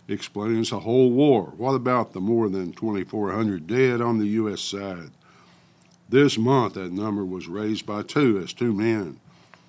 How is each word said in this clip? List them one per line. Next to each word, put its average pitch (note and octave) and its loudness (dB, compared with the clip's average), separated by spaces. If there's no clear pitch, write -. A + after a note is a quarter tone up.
explains A2 -2
the G2 -6
whole B2 4
war. A#2+ 4
What B2+ -2
about B2 0
the F#2 -10
more A2 2
than F#2 -4
twenty-four G#2 -4
hundred G2+ -2
dead B2 2
on A#2 2
the G#2 0
U G#2+ 0
S F#2 -6
side? F#2 -8
This C3+ 4
month, A#2 2
that F#2 -8
number G2+ -4
was F#2 -8
raised G#2 -4
by G#2 -6
two, B2 2
as F2 -8
two A#2+ -2
men G2+ -2